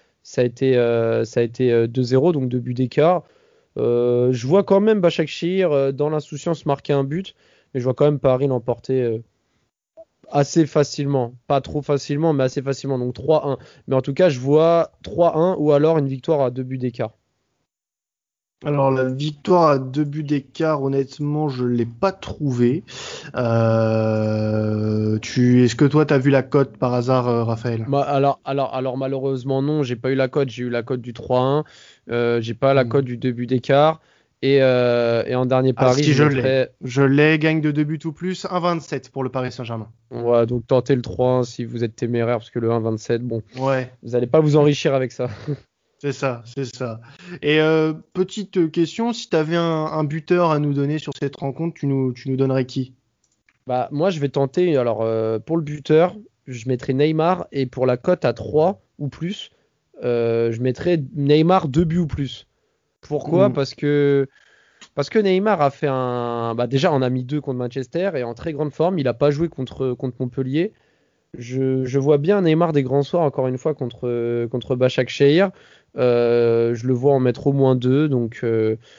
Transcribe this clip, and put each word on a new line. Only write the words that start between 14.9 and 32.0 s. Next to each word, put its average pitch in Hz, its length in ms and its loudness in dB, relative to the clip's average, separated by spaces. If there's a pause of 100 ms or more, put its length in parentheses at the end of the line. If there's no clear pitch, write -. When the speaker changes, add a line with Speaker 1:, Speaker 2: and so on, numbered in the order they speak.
Speaker 1:
trois 170 340 0
un 175 180 2
ou 151 180 2
alors 156 240 4
une 139 100 0
victoire 135 320 -2
à 127 120 0
deux 127 120 -8
buts 131 140 -8
d'écart. 123 340 -6 (1500)
Speaker 2:
Alors, 139 280 0
la 131 120 0
victoire 151 680 2
à 139 60 4
deux 131 280 -2
buts 147 180 -6
d'écart, 147 600 -2
honnêtement, 147 680 -2
je 127 160 -4
l'ai 120 220 0
pas 190 260 -2
trouvée. 123 720 -2 (500)
Euh, 107 1800 0
tu... 123 460 4
Est-ce 117 100 0
que - 80 2
toi, 147 220 4
t'as 147 140 2
vu 135 100 2
la 135 140 4
cote 135 340 0
par 123 160 -2
hasard, 123 340 0
euh, 117 160 0
Raphaël ? 113 460 -4
Speaker 1:
Bah, 139 100 0
alors, 139 460 0
alors, 139 280 -4
alors, 127 240 -6
malheureusement, 135 640 -4
non, 147 220 -2
j'ai 123 140 -4
pas 127 140 -4
eu 139 40 0
la 131 140 0
cote. 139 200 0
J'ai 117 140 -10
eu 123 60 -6
la 120 140 -4
cote 123 180 -6
du 120 100 -12
trois 127 300 -2
un. 143 240 0 (440)